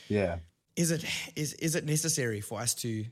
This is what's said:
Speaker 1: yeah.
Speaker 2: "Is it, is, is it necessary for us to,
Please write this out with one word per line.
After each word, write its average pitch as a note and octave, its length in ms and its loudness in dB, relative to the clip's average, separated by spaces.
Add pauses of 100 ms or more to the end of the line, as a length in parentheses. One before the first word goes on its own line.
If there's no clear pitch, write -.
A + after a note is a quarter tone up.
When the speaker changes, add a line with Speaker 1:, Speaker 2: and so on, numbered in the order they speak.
Speaker 1:
yeah. F#2+ 280 4 (380)
Speaker 2:
"Is E3+ 160 2
it, E3 120 0 (320)
is, D3+ 180 -2
is D#3 200 0
it E3+ 120 0
necessary D3 560 2
for G#2 180 -6
us A#2 160 0
to, A2 360 -2